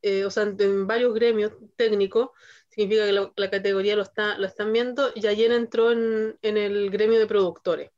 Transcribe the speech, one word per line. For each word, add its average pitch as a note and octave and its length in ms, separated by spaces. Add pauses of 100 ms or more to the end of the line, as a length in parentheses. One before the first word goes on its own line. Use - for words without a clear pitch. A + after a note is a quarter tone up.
eh, G3 220
o G3+ 80
sea, G#3+ 100
en, G#3 180
en G3 280
varios A#3+ 260
gremios A3 380 (240)
técnicos, A3 540 (380)
significa G#3+ 380
que G3+ 60
la, G3+ 240
la G3 140
categoría G3 440
lo G#3 80
está, G#3 340
lo G3 100
están G#3 260
viendo, B3 420
y G#3+ 140
ayer A3 240
entró A#3 400
en, A3 500
en G#3+ 140
el G3+ 340
gremio G#3+ 300
de G#3+ 80
productores F#3 680